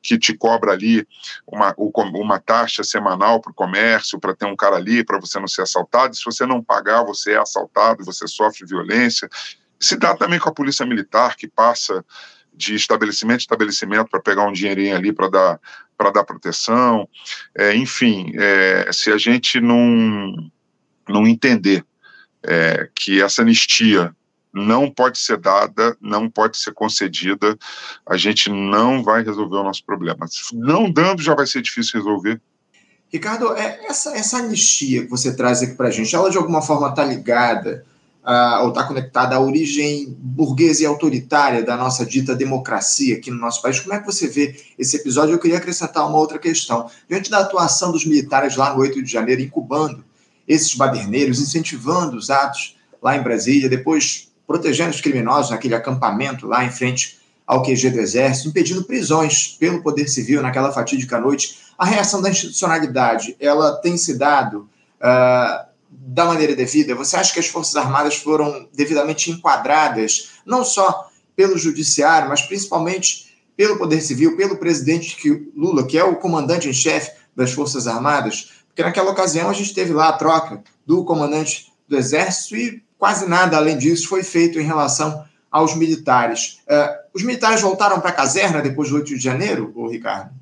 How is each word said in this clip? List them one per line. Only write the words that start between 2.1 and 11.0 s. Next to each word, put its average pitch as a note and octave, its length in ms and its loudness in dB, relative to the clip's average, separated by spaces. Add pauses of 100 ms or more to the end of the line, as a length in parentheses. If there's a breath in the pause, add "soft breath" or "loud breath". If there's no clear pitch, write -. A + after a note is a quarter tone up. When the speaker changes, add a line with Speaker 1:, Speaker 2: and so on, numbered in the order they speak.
Speaker 1:
uma G#2 220 0
taxa A2+ 420 0
semanal G#2 580 2
pro - 140 -16
comércio, G2+ 640 0
pra F#2+ 160 -2
ter G#2 120 -6
um G2+ 100 -6
cara G2+ 180 4
ali, A2 300 0
pra G2 160 -2
você F2+ 180 -8
não G2 80 -8
ser - 160 -4
assaltado, A#2 520 0
e - 20 -10
se - 80 -10
você A#2+ 200 -4
não B2+ 160 -2
pagar, G#2+ 440 0
você G#2 280 -4
é G#2+ 60 4
assaltado, G#2 680 0
você F2+ 220 -10
sofre G#2+ 400 -2
violência. F#2+ 640 -2 (500 loud breath)
Se - 180 0
dá E3+ 200 2
também F3 240 0
com - 80 0
a D#3 60 -4
polícia C#3 300 -2
militar, A#2 520 0